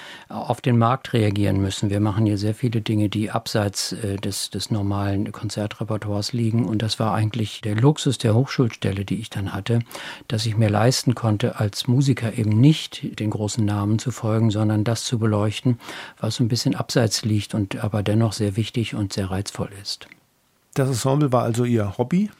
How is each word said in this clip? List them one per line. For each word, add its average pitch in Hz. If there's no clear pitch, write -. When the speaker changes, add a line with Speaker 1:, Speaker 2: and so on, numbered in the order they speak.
Speaker 1:
auf -
den 120
Markt 117
reagieren 101
müssen. 98
Wir 104
machen 107
hier 104
sehr 107
viele 117
Dinge, 104
die 101
abseits, -
äh, 98
des, 98
des -
normalen 101
Konzertrepertoires 104
liegen. 117
Und 107
das 110
war 110
eigentlich 107
der 104
Luxus 135
der 110
Hochschulstelle, 110
die -
ich 117
dann 95
hatte, 113
dass 113
ich 107
mir 110
leisten 117
konnte, 110
als -
Musiker 127
eben 107
nicht -
den 107
großen 104
Namen 104
zu -
folgen, 110
sondern 107
das 113
zu 120
beleuchten, 107
was 110
so 131
ein 117
bisschen 120
abseits -
liegt 107
und 104
aber 107
dennoch 107
sehr 104
wichtig 113
und 107
sehr 98
reizvoll 95
ist. -
Speaker 2:
Das 135
Ensemble 135
war 120
also 117
Ihr 110
Hobby 175